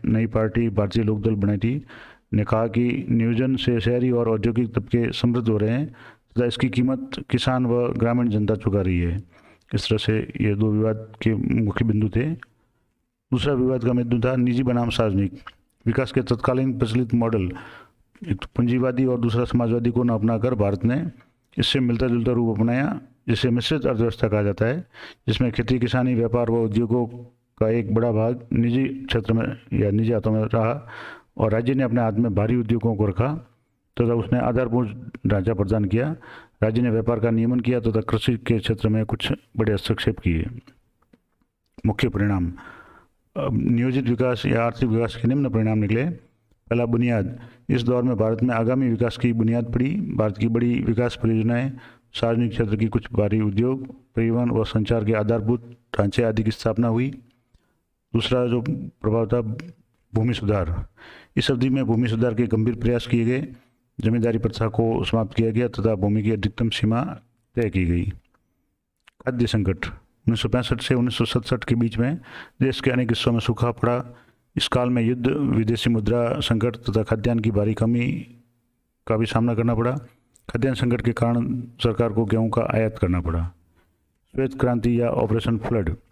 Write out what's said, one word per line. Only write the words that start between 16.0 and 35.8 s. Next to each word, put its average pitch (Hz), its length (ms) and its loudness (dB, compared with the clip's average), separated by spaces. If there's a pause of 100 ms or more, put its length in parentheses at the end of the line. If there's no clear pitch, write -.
के 127 100 2
तत्कालीन 127 560 0
प्रचलित 120 360 0
मॉडल, 113 360 2 (720)
एक 165 140 -4
तो - 200 -12
पूंजीवादी 123 500 2
और 123 140 0
दूसरा 117 260 0
समाजवादी 120 440 0
को 120 120 0
न 120 80 2
अपनाकर 113 460 0
भारत 101 280 0
ने 131 200 0 (520)
इससे - 240 0
मिलता 120 280 0
जुलता 120 240 0
रूप 113 240 0
अपनाया, 123 440 0 (280)
जिसे 120 220 0
मिश्रित 127 360 0
अर्थव्यवस्था 113 420 0
कहा 104 140 2
जाता 101 240 0
है, 151 200 -2 (420)
जिसमें 117 240 2
खेती, 123 260 0
किसानी, 123 360 0
व्यापार 117 360 0
व 117 140 2
उद्योगों 113 420 0 (520)
का 110 120 2
एक 113 240 0
बड़ा 117 180 2
भाग 117 400 0
निजी 120 320 2 (220)
क्षेत्र 113 260 -2
में 113 140 0 (280)
या 104 180 2
निजी 110 200 2
हाथों 110 200 0
में 107 120 2
रहा 117 420 -2 (500)
और 107 160 2
राज्य 117 220 0
ने 131 80 0
अपने 120 180 0
हाथ 113 140 0
में 113 200 2
भारी 107 220 2
उद्योगों 117 400 0
को 107 100 2
रखा 117 260 0 (640)
तथा 117 180 2
उसने 113 260 0
आधारभूत 120 840 -2
ढांचा 101 280 2
प्रदान 104 320 0